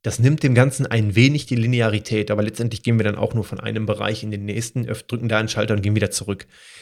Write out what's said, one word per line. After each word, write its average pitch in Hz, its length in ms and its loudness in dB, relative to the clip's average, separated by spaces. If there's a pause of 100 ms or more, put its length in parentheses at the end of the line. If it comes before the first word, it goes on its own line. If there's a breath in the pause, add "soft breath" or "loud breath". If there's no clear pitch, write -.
Das - 160 -2
nimmt 143 240 4
dem 131 100 4
Ganzen 131 320 4
ein 107 300 0
wenig 139 320 4
die 127 80 -2
Linearität, 110 720 0
aber 107 140 0
letztendlich 113 400 -4
gehen 117 160 2
wir 104 40 2
dann 104 120 0
auch - 180 -2
nur 110 100 -2
von 104 160 -8
einem 110 280 -4
Bereich 107 340 -4
in 107 80 -8
den 101 160 -8
nächsten, 117 420 -6
öff-, 120 140 -6
drücken 117 260 -6
da 110 120 2
einen 110 100 -2
Schalter 107 240 0
und 101 80 0
gehen 104 140 0
wieder 107 160 0
zurück. - 340 -6 (360 loud breath)